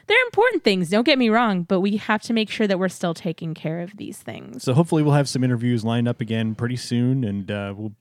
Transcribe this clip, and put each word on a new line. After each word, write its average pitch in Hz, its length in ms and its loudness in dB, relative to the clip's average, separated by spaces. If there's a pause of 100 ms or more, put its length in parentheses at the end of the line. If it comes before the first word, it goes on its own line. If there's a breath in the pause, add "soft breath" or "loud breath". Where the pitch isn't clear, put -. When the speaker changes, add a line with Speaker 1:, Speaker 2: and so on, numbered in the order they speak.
Speaker 1:
They're 453 180 4
important 453 400 0
things, 185 240 2
don't 208 160 2
get 277 140 4
me 240 100 4
wrong, 214 360 2
but 185 160 0
we 208 180 0
have 214 240 -2
to - 100 -6
make 220 160 0
sure - 180 -2
that 196 120 0
we're 185 100 0
still 175 240 -4
taking 160 400 -6
care 160 280 -6
of 190 180 -12
these - 200 -12
things. - 440 -16
Speaker 2:
So 131 100 0
hopefully 165 300 4
we'll 147 120 4
have 143 140 2
some 127 160 0
interviews 120 400 0
lined 120 240 0
up 120 140 -4
again 110 320 -2
pretty 120 220 -4
soon, 123 480 0
and, 101 260 -4
uh, 101 260 -6
we'll 107 240 -10